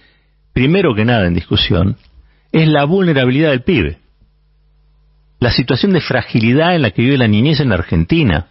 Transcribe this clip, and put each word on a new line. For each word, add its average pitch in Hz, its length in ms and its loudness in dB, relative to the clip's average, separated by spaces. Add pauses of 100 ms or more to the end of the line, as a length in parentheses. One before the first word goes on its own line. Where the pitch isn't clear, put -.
(540)
primero 151 420 0
que 107 80 0
nada, 113 240 0
en 87 60 0
discusión 92 640 -2 (560)
es 160 160 2
la 143 160 2
vulnerabilidad 151 640 0
del 127 140 -2
pibe. 92 360 -2 (1400)
La 120 100 2
situación 147 400 -2
de 170 80 2
fragilidad 127 760 0
en 160 100 0
la 110 80 -2
que 117 100 -4
vive 135 160 0
la 123 100 0
niñez 127 320 2
en 139 80 -2
la 101 80 0
Argentina. 85 760 -2